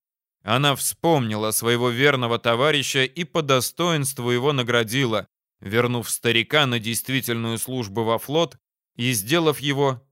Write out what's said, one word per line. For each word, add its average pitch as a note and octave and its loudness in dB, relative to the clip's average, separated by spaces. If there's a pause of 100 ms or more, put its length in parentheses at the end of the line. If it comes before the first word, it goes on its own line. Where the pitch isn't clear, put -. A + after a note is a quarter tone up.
(420)
она C3+ 0
вспомнила A2 0
своего A#2+ 0
верного B2 2
товарища C3+ 0
и E3 -6
по E3 -4
достоинству C#3 0
его B2 2
наградила, A#2 0 (340)
вернув A#2+ 0
старика A#2 0
на A#2+ 0
действительную A2+ -4
службу A2+ -4
во A2+ 0
флот D#3+ -2 (380)
и B2 -2
сделав C#3 0
его C3+ 0